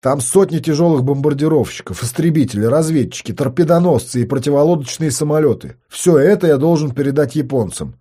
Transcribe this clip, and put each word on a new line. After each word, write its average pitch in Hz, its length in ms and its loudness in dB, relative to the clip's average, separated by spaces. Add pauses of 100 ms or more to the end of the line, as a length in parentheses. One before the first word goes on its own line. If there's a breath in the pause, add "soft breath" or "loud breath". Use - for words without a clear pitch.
Там 139 200 0
сотни 170 380 0
тяжелых 160 460 2
бомбардировщиков, 139 960 -2
истребители, 143 640 0
разведчики, 160 680 -2
торпедоносцы 160 880 0
и 117 40 0
противолодочные 143 840 0
самолеты. 151 680 0 (120)
Все - 280 2
это 180 300 4
я 151 100 4
должен 151 360 0
передать 139 440 -2
японцам. 117 640 -4